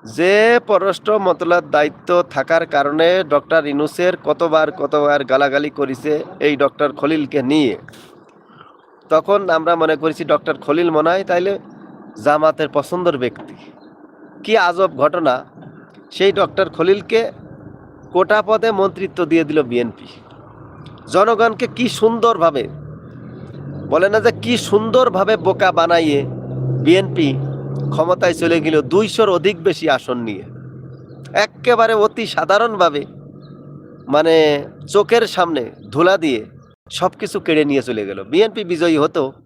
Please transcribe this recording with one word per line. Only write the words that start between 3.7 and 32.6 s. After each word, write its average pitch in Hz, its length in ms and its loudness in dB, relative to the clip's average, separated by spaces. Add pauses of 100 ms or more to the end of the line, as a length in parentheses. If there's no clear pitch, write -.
কতবার, 156 440 0
কতবার 147 520 0
গালাগালি 139 460 0
করেছে 143 540 -4 (160)
এই 147 160 2
ডক্টর 139 380 -2
খলিলকে 147 500 -2
নিয়ে, 135 340 0 (1300)
তখন 190 380 2
আমরা 160 260 2
মনে 160 220 0
করেছি 156 280 -4
ডক্টর 151 320 -2
খলিল 165 340 0
মনে 156 200 2
হয় 190 120 -2
তাইলে 190 360 -2 (640)
জামাতের 151 460 2
পছন্দের 165 480 -2
ব্যক্তি। - 380 -6 (840)
কি 220 160 0
আজব 175 400 0
ঘটনা, 143 480 0 (680)
সেই 190 200 2
ডক্টর 190 380 0
খলিলকে 196 600 0 (800)
কোটা 202 300 2
পদে 220 300 0
মন্ত্রিত্ব 185 540 -2
দিয়ে 160 180 2
দিল 151 200 0
বিএনপি। 117 440 -4 (1040)
জনগণকে 220 560 2
কি 226 220 -4
সুন্দরভাবে, 214 800 0 (1200)
বলে 170 200 2
না 214 100 2
যে 214 120 4 (100)
কি 233 160 0 (120)
সুন্দরভাবে 214 680 2
বোকা 185 340 0
বানাইয়ে 165 540 2 (580)
বিএনপি 160 520 2 (540)
ক্ষমতায় 170 520 0
চলে 170 180 2
গেল 156 220 2 (120)
দুইশোর 208 360 2
অধিক 175 340 0
বেশি 160 260 0
আসন 123 360 -2
নিয়ে, 101 180 -8 (960)
একেবারে 226 580 0
অতি 214 320 0
সাধারণভাবে, 180 760 0 (1040)